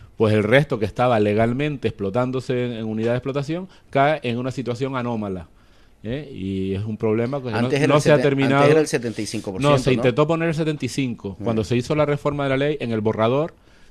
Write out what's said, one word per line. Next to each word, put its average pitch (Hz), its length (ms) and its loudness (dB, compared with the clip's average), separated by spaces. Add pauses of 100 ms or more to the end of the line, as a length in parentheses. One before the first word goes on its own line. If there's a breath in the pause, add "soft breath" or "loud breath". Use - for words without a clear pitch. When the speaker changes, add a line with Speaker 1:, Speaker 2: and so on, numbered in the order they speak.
(160 soft breath)
Speaker 1:
pues 110 160 2
el 107 120 2
resto 131 340 2
que 101 80 -2
estaba 123 340 0
legalmente 117 680 0
explotándose 123 760 -4
en, 120 80 -6
en 113 140 -8
unidad 110 240 -2
de 123 80 0
explotación 143 500 -6 (220 soft breath)
cae 139 320 2
en 120 160 -2
una 127 120 -4
situación 127 460 -6
anómala, 107 520 -4 (540 soft breath)
¿eh? 143 300 -10
Y 95 400 -4
es 95 120 -4
un 110 120 -6
problema 117 460 -2
que 123 80 -8
no, 110 80 -4
Speaker 2:
Antes 127 220 2
era 151 80 4
Speaker 1:
no 143 80 6
Speaker 2:
el 151 40 4
Speaker 1:
se 156 120 4
ha 147 40 8
Speaker 2:
seten-, 127 60 2
Speaker 1:
terminado. 135 340 2
Speaker 2:
antes 143 140 6
era 156 100 6
el 147 60 2
setenta 120 340 -4
y 104 60 -4
cinco 104 260 -6
por 92 80 -6
ciento, 143 160 4
Speaker 1:
No, - 20 0
se 131 120 0
Speaker 2:
¿no? 127 60 4
Speaker 1:
intentó 123 300 2
poner 165 220 0
el 160 60 0
setenta 151 320 -2
y - 20 -6
cinco. 113 500 -4
Speaker 2:
Mm. 101 60 -10
Speaker 1:
Cuando 110 200 0
se 120 120 0
hizo 123 180 0
la 151 120 2
reforma 143 380 -2
de 139 40 -2
la 135 80 2
ley, 147 240 0
en 120 120 -4
el 110 100 0
borrador 113 500 2 (380 soft breath)